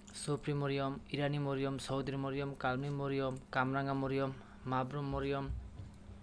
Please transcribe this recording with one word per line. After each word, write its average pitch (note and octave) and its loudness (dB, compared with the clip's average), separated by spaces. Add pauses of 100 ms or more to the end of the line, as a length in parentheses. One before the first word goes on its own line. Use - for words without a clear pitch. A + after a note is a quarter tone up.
(140)
সুপ্রি D3 0
মরিয়ম, C#3 2 (180)
ইরানি C#3+ 2
মরিয়ম, C#3 2
সৌদির C3+ 0
মরিয়ম, C#3 0
কালমি C3+ 0
মরিয়ম, C#3 2 (160)
কামরাঙ্গা C3+ 2
মরিয়ম, C3+ 2 (340)
মাবরুম C3 0
মরিয়ম, C#3 0 (760)